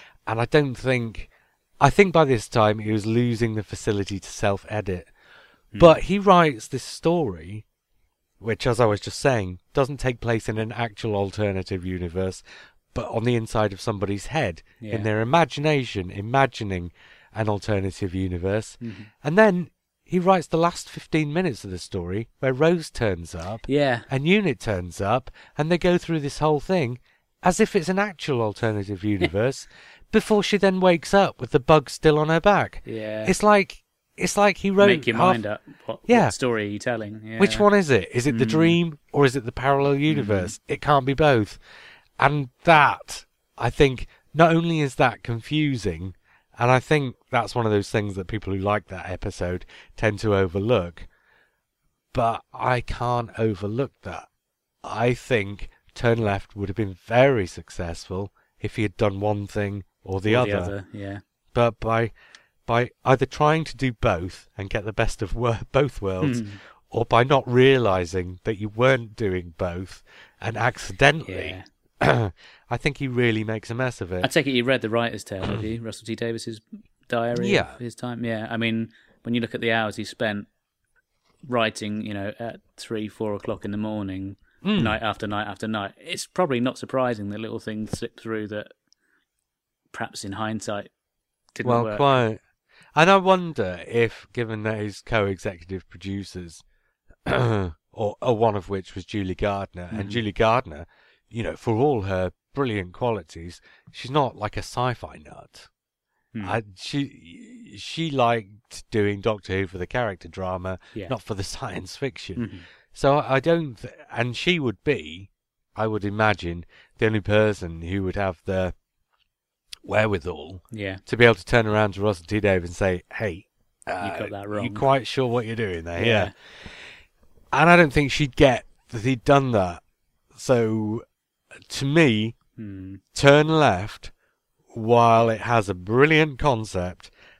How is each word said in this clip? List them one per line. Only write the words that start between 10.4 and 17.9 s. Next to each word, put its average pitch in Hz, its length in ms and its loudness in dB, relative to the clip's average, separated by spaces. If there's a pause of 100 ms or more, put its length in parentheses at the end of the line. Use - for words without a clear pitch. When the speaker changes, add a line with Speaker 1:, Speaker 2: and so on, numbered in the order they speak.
Speaker 1:
in 110 100 -4
an 110 140 -4
actual 113 420 -6
alternative 98 680 -4
universe, 92 580 -6 (520)
but 120 140 -6
on 113 160 -2
the 123 120 2
inside 110 360 0
of 95 80 -14
somebody's 101 460 -4
head, 107 360 -6 (180)
Speaker 2:
Yeah. 110 160 -10
Speaker 1:
in 107 60 -4
their 107 180 0
imagination, 143 920 0
imagining 101 840 -2 (400)
an 107 160 -2
alternative 98 680 -2